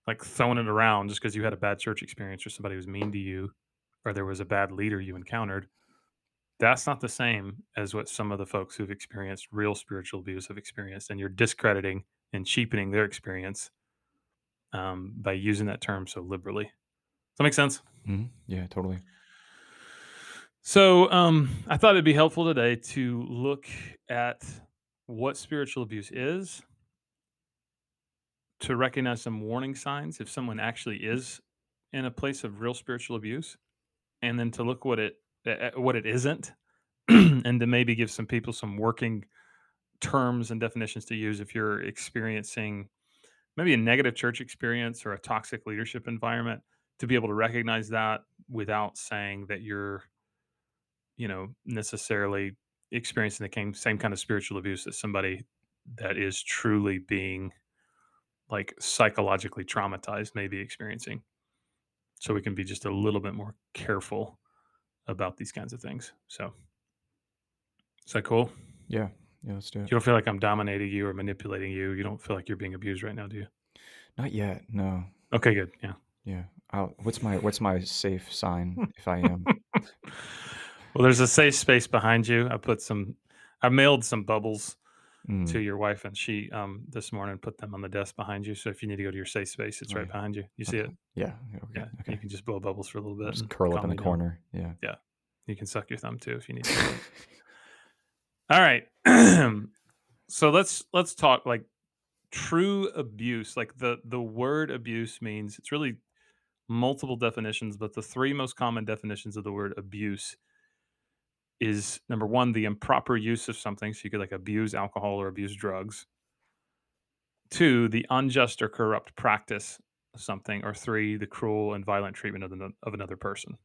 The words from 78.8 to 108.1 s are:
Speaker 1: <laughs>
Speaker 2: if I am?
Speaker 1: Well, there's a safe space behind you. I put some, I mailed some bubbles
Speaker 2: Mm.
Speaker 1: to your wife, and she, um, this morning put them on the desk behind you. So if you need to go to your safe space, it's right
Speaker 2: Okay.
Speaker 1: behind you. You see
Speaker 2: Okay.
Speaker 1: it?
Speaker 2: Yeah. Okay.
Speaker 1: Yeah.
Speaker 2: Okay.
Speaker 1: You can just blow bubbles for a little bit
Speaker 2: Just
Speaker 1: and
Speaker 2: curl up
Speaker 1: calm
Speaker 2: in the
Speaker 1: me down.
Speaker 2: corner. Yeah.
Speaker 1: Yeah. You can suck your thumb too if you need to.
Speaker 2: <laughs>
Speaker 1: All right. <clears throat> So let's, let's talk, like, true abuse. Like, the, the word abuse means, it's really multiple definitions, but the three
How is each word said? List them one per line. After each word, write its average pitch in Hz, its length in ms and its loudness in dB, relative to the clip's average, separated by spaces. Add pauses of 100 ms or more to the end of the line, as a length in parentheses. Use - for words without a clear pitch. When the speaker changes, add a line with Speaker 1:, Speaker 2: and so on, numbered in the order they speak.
Speaker 1:
<laughs> - 40 -20
Speaker 2:
if - 100 -16
I 90 120 0
am? 90 260 0 (1500)
Speaker 1:
Well, 123 100 6
there's 127 180 10
a 127 60 8
safe 143 280 8
space 123 320 6
behind 113 400 4
you. 120 220 4
I 113 80 -2
put 110 240 0
some, 104 340 -6 (460)
I 123 80 6
mailed 135 340 8
some 110 200 -2
bubbles 107 520 -2 (540)
Speaker 2:
Mm. 92 220 0
Speaker 1:
to 98 80 0
your 101 180 -2
wife, 104 280 -2
and 101 120 -12
she, 107 340 -4
um, 101 380 -8
this 123 220 -10
morning 101 260 -4
put - 200 -10
them 104 180 -12
on 95 60 -10
the 98 80 -8
desk 98 260 -4
behind 101 320 -6
you. 107 80 -6
So - 140 -8
if 98 120 -8
you 110 60 -8
need 101 80 -4
to 98 80 -4
go 98 80 -4
to 95 60 -8
your 95 80 -8
safe 98 240 -6
space, 107 320 -8
it's 110 120 -10
right 104 100 -4
Speaker 2:
Okay. 90 100 -10
Speaker 1:
behind 104 220 -6
you. 101 100 -8 (100)
You 117 100 -10
see 113 140 -2
Speaker 2:
Okay. 107 100 -4
Speaker 1:
it? 175 60 -16 (180)
Speaker 2:
Yeah. - 200 -4 (240)
Okay. - 60 -14 (120)
Speaker 1:
Yeah. - 100 -8 (140)
Speaker 2:
Okay. - 140 -8
Speaker 1:
You 104 40 -6
can 104 120 -12
just 101 160 -12
blow 104 140 -6
bubbles 98 280 -6
for - 100 -12
a 104 40 -8
little 104 160 -8
bit 104 140 -6
Speaker 2:
Just 110 100 -4
Speaker 1:
and 110 80 -8
Speaker 2:
curl 87 240 2
up - 80 2
Speaker 1:
calm - 20 0
Speaker 2:
in 87 60 0
the 87 60 0
Speaker 1:
me - 20 -2
down. - 80 -6
Speaker 2:
corner. 85 360 0 (120)
Yeah. 87 280 -6
Speaker 1:
Yeah. - 140 -4 (500)
You 104 120 -8
can 104 100 -10
suck - 220 -6
your - 100 -8
thumb 58 200 -8
too - 120 -8
if - 180 -8
you 62 60 -10
need 60 80 -8
to. 62 300 0 (760)
Speaker 2:
<laughs> - 800 -10
Speaker 1:
All 175 120 10
right. 135 260 8 (180)
<clears throat> 180 640 10 (600)
So - 220 4
let's, 185 320 4 (100)
let's 180 200 2
talk, 131 320 4
like, 117 200 -2 (680)
true 190 640 0
abuse. 113 600 -6
Like, 113 200 -6
the, 123 280 -2
the 123 160 -6
word 127 500 -2
abuse 113 500 -6
means, 107 380 -8
it's - 120 -18
really 147 260 -4 (720)
multiple 127 480 0
definitions, 110 600 -4
but 104 160 -8
the 107 80 -8
three 131 300 -2